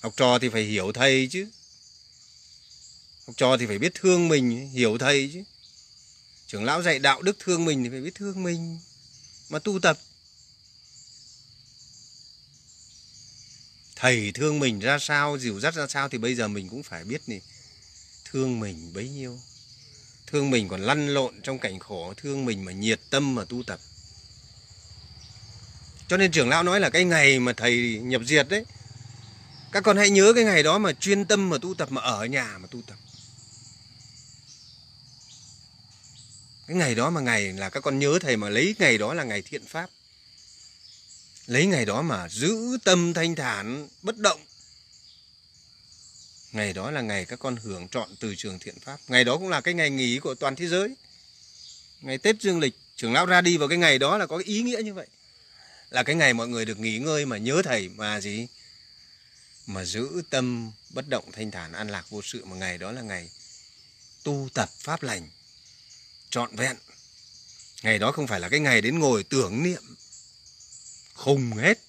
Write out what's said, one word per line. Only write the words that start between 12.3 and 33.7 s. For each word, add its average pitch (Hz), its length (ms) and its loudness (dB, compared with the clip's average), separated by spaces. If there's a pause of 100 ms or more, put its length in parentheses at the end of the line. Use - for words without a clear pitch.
Thầy 117 360 2
thương 151 280 -2
mình 120 200 0
ra 131 200 2
sao, 147 400 0
dìu 113 200 -6
dắt 147 140 -2
ra 151 140 -6
sao 139 220 -4
thì 135 80 -8
bây 123 180 -2
giờ 117 120 -2
mình 101 220 -8
cũng 123 140 -12
phải 85 200 -14
biết 120 240 -8
nè, 104 120 -10 (840)
thương 131 340 -4
mình 85 340 -10
bấy 104 160 -10
nhiêu. 131 300 -12 (880)
Thương 143 220 0
mình 117 180 2
còn 92 140 -8
lăn 143 320 0
lộn 127 280 -2
trong 131 180 -8
cảnh 95 200 -8
khổ, 90 380 -12
thương 139 280 -6
mình 101 200 -4
mà 90 60 -10
nhiệt 104 280 0 (100)
tâm 139 260 0
mà 104 100 -4
tu 120 220 -8
tập. 95 120 -10 (2250)
Cho 175 100 2
nên 190 140 4
trưởng 143 180 4
lão 165 140 4
nói 180 160 2
là 175 100 4
cái 180 160 4
ngày 143 340 6
mà 123 140 2
thầy 120 500 2
nhập 123 220 0
diệt 139 240 4
đấy, 214 160 -2 (1080)
các 196 120 0
con 202 140 6
hãy 202 120 6
nhớ 202 260 10
cái 240 80 6
ngày 185 200 6
đó 156 140 4
mà 202 160 2
chuyên 196 320 0
tâm 196 240 4
mà 156 80 0
tu 180 160 -4
tập, 160 180 -4
mà 131 100 -4
ở 110 240 -2
nhà 120 320 -4
mà 92 140 -18
tu 120 100 -12
tập. - 160 -18 (3750)